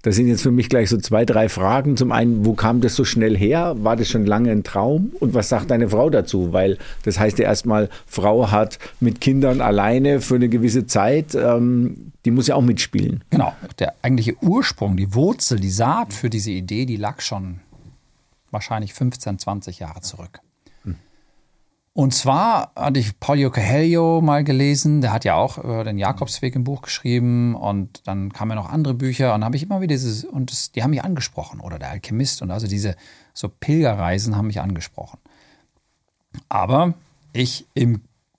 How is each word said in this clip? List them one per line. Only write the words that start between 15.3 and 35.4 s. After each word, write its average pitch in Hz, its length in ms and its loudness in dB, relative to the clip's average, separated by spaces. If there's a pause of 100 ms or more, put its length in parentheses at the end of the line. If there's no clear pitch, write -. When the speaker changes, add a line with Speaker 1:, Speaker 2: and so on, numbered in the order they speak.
Speaker 2:
die 95 120 -2
Saat 127 420 0
für - 160 -6
diese 110 220 -4
Idee, 95 340 -4
die 120 120 -4
lag 104 260 -6
schon 92 380 -8 (880)
wahrscheinlich 107 420 -6
fünfzehn, 120 460 -4
zwanzig 98 400 -8
Jahre 82 240 -14
zurück. - 380 -16 (440)
Speaker 1:
Hm. 90 120 -8 (960)
Speaker 2:
Und 131 200 2
zwar 175 600 2
hatte 139 260 -2
ich 104 180 -4
Paulo 139 320 0
Coelho 165 720 2
mal 147 220 2
gelesen, 143 580 2
der 107 100 0
hat 113 120 -2
ja 92 100 2
auch 98 240 0
über 113 260 -6
den 104 140 -6
Jakobsweg 98 560 -4
ein 127 100 -2
Buch 139 180 -6
geschrieben 120 720 0
und 101 520 -6
dann 98 260 -6
kamen 110 200 -6
ja - 40 -4
noch 104 140 -8
andere 143 240 0
Bücher 127 400 0
und 107 100 0
habe 120 120 -2
ich 139 80 -4
immer 196 160 -4
wieder 185 80 -2
dieses, 127 360 -2
und 139 260 -6
das, - 220 -8
die 113 100 -4
haben 135 80 0
mich 139 140 -2
angesprochen, - 560 -8
oder 85 180 -12
der - 120 -12
Alchemist 107 500 -4
und 92 100 -6
also 107 160 -4
diese 98 300 -2 (380)
so - 140 -8
Pilgerreisen 107 880 0
haben 104 100 0
mich 104 140 -4
angesprochen. - 580 -8 (1300)